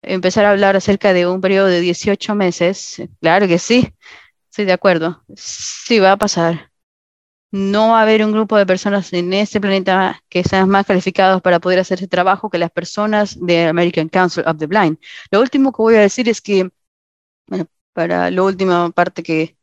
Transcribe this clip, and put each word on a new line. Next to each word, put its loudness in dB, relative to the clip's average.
empezar 0
a 4
hablar 2
acerca 0
de 2
un -4
periodo 2
de 2
dieciocho -4
meses. -4
Claro 2
que 2
sí, 0
estoy -6
de 0
acuerdo. 0
Sí -4
va 6
a 2
pasar. -2
No 0
va 4
a 4
haber 2
un 0
grupo 0
de 4
personas -2
en -4
este -2
planeta 0
que -2
sean 2
más 2
calificados 2
para 2
poder 0
hacer -4
ese -8
trabajo 0
que -4
las -2
personas -4
de 2
American 0
Council 0
of -2
the -6
Blind. 0
Lo 2
último 2
que -6
voy 4
a 6
decir 2
es -2
que, 0
bueno, -6
para -2
la 0
última 0
parte -2
que -4